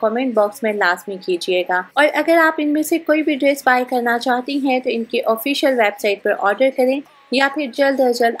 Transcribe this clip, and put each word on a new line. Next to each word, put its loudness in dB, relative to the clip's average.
comment 0
box 0
में 0
लाजमी -2
कीजिएगा। -2
और 6
अगर 2
आप 2
इनमें 0
से -2
कोई 0
भी 0
dress 0
buy 4
करना -2
चाहती -2
हैं, 0
तो -4
इनकी -4
official 0
website 0
पर 0
ऑर्डर 0
करें 0
या 2
फिर -6
जल्द 0
अज 2
जल्द 2